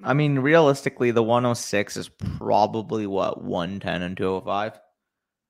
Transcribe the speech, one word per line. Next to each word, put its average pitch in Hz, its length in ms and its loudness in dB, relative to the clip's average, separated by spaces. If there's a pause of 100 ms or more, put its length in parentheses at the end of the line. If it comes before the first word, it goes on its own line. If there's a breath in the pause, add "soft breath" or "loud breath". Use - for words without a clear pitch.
I 127 100 0
mean, 143 240 2
realistically, 139 720 4
the 117 140 4
one 120 240 2
oh 117 80 0
six - 420 -4
is 92 120 -10
probably, 107 960 -2
what, 95 360 -2
one 95 360 -4
ten 90 240 -4
and 90 120 -6
two 98 120 -2
oh 95 140 -2
five? 101 320 -4
Give - 60 -20
or - 40 -20 (680)